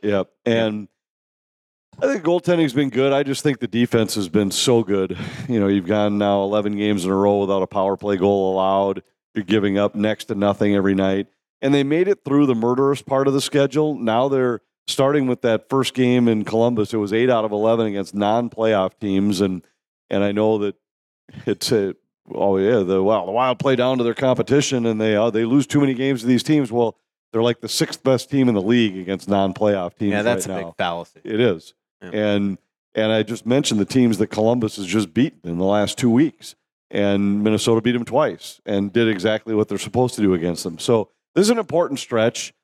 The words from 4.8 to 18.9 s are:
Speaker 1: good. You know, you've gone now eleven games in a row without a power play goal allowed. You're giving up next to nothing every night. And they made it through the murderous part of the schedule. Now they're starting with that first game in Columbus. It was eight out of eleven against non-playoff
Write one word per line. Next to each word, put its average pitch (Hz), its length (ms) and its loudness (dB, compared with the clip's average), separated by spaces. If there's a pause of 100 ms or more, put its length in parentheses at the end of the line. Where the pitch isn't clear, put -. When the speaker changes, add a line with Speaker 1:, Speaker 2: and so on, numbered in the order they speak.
Speaker 1:
good. 95 340 -2 (300)
You 117 140 0
know, 98 60 2
you've 98 200 2
gone 104 300 0
now 101 260 2
eleven 104 320 -2
games 101 300 -2
in 95 60 0
a 98 40 2
row 101 240 4
without 98 240 0
a - 40 -2
power 98 280 -2
play 101 220 -2
goal 95 360 2
allowed. 95 480 0 (320)
You're 107 120 -6
giving 98 320 0
up 101 180 0
next 104 300 -2
to 110 100 -8
nothing 101 400 0
every 98 180 2
night. 95 340 -2 (340)
And 135 120 0
they 143 100 2
made 160 260 0
it 196 160 -2
through 143 220 2
the 131 60 0
murderous 123 480 0
part 135 260 0
of 139 60 2
the 135 80 0
schedule. 143 540 0
Now 117 320 0
they're 127 320 0 (280)
starting 139 380 2
with 123 180 -2
that 113 260 0
first 135 240 0
game 123 340 4
in 110 160 2
Columbus. 113 500 0
It 113 40 -2
was 101 160 -2
eight 120 160 2
out 113 160 2
of 107 80 -4
eleven 110 340 2
against 101 260 -6
non-playoff 107 840 0